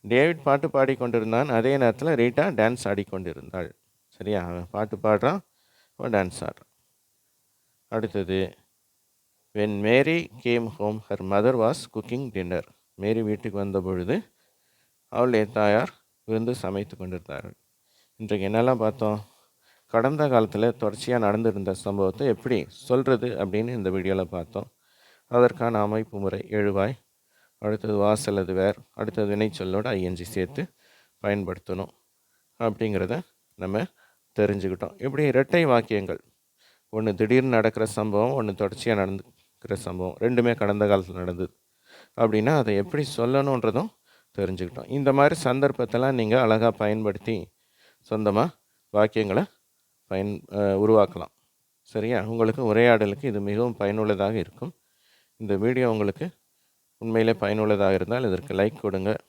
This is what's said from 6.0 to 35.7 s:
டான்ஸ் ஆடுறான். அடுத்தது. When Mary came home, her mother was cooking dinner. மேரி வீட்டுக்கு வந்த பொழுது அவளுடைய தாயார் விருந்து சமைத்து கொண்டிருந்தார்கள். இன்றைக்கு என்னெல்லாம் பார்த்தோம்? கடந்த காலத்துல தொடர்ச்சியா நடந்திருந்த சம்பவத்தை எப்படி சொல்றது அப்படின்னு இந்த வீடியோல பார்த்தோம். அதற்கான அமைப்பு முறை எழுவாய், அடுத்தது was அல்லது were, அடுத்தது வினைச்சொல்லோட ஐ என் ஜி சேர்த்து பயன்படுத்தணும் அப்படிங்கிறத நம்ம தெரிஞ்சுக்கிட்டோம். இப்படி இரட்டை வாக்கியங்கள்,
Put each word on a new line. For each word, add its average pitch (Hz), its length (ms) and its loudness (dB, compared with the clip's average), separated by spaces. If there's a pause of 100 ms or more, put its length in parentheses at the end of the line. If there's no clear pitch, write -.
டான்ஸ் 92 300 0
ஆடுறான். - 280 -12 (1160)
அடுத்தது. 95 720 -2 (960)
When 104 280 -2
Mary 139 480 2 (140)
came 120 240 0
home, 107 320 -6 (100)
her 101 120 -6
mother 104 320 2
was 120 220 2 (180)
cooking 120 380 -8
dinner. 90 300 -4 (340)
மேரி 110 260 -2
வீட்டுக்கு 104 360 -4
வந்த 98 240 -2
பொழுது 95 500 -4 (760)
அவளுடைய 117 380 2
தாயார் 107 480 2 (300)
விருந்து 113 320 -4
சமைத்து 98 420 -8
கொண்டிருந்தார்கள். 90 560 -12 (640)
இன்றைக்கு 101 320 -4
என்னெல்லாம் 117 280 4
பார்த்தோம்? 107 460 -2 (640)
கடந்த 143 420 0
காலத்துல 120 500 2
தொடர்ச்சியா 117 420 -2
நடந்திருந்த 101 540 0
சம்பவத்தை 98 540 -2
எப்படி 113 400 -2
சொல்றது 123 800 0
அப்படின்னு 104 220 -2
இந்த 110 220 -4
வீடியோல 95 340 0
பார்த்தோம். 87 460 -8 (580)
அதற்கான 120 540 2
அமைப்பு 107 380 -2
முறை 95 300 -4
எழுவாய், 104 480 0 (600)
அடுத்தது 107 360 -4
was 104 320 4
அல்லது 95 280 -2
were, 95 200 2 (180)
அடுத்தது 104 440 -4
வினைச்சொல்லோட 101 520 -2
ஐ 98 160 -2
என் 90 100 -4
ஜி 87 100 -8
சேர்த்து 98 500 -6 (500)
பயன்படுத்தணும் 95 640 -4 (760)
அப்படிங்கிறத 107 580 -2 (340)
நம்ம 95 280 -2 (560)
தெரிஞ்சுக்கிட்டோம். 98 640 -2
இப்படி 139 200 -2
இரட்டை 135 420 4
வாக்கியங்கள், 104 580 0 (680)